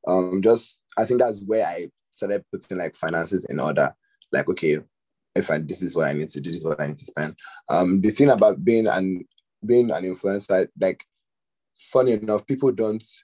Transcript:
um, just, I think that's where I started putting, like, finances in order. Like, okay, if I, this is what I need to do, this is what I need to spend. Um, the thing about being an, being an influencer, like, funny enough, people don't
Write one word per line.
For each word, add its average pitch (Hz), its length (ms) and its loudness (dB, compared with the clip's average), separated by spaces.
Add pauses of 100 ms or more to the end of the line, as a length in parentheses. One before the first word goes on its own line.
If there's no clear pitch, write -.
um, 92 360 0
just, 113 400 2 (160)
I 113 60 2
think 123 160 0
that's 107 240 0
where 107 220 0
I 85 220 -8 (240)
started 101 400 -4
putting, 92 260 -10
like, 85 160 -6
finances 82 520 -4
in 71 140 -6
order. 71 340 0 (380)
Like, 69 180 0
okay, 78 280 0 (560)
if 95 160 -2
I, 78 80 0
this 73 240 -8
is 87 140 -6
what 78 120 0
I 71 40 -2
need 76 160 -4
to 71 120 -10
do, 80 100 -10
this 82 100 -8
is 80 60 -6
what 78 140 -4
I 73 60 -4
need 73 100 -8
to - 80 -18
spend. 76 320 -8 (320)
Um, 92 320 2
the 107 100 2
thing 143 200 4
about 104 340 4
being 113 220 4
an, 92 380 -2 (400)
being 120 260 4
an 90 140 -2
influencer, 95 640 0 (120)
like, 92 240 0 (880)
funny 127 200 4
enough, 107 340 -2
people 131 260 0
don't 110 300 -2 (200)